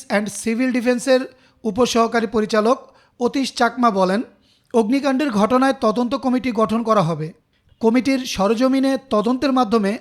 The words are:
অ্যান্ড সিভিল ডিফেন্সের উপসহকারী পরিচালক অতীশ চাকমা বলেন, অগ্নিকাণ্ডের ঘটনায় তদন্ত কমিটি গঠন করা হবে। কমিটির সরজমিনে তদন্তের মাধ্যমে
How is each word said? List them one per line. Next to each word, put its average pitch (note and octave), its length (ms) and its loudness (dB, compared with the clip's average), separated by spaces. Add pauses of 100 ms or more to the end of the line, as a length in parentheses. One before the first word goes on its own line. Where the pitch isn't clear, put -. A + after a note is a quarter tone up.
অ্যান্ড G#3+ 200 0
সিভিল A#3 440 -2
ডিফেন্সের B3+ 480 0 (440)
উপসহকারী A3+ 640 0
পরিচালক G#3+ 520 0 (420)
অতীশ A#3+ 280 -2 (100)
চাকমা A#3+ 320 2
বলেন, F#3+ 300 0 (540)
অগ্নিকাণ্ডের C4 560 0
ঘটনায় B3+ 500 2
তদন্ত A#3+ 340 0
কমিটি B3+ 380 -2
গঠন A3 300 0
করা A3 200 2
হবে। D#3 260 -4 (520)
কমিটির B3+ 460 2
সরজমিনে C4 640 0 (180)
তদন্তের B3 420 0
মাধ্যমে A3 480 0